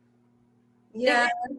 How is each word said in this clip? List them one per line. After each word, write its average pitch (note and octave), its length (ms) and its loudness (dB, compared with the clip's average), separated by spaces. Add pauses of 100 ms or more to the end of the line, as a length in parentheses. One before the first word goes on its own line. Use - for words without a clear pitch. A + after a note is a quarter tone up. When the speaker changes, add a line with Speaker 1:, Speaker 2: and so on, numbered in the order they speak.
(920)
Speaker 1:
Yeah. A#3+ 340 2 (220)
Speaker 2:
It, C#4 100 -12